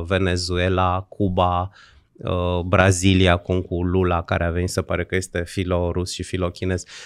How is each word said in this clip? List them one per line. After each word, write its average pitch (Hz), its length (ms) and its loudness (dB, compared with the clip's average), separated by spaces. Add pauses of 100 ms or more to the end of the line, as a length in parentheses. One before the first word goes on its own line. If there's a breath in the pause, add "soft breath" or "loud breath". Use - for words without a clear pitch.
Venezuela, 90 1000 0
Cuba, 92 640 0 (460 soft breath)
uh, 90 480 -2
Brazilia, 92 680 4
acum 92 280 0
cu 90 220 -4
Lula, 87 400 2
care 87 220 -2
a 85 60 0
venit, 90 180 -2
se 92 140 -2
pare 87 220 -4
că 90 120 -6
este 90 300 -4
filo-rus 87 640 -2
și - 100 -8
filo-chinez. 90 640 -4 (220 loud breath)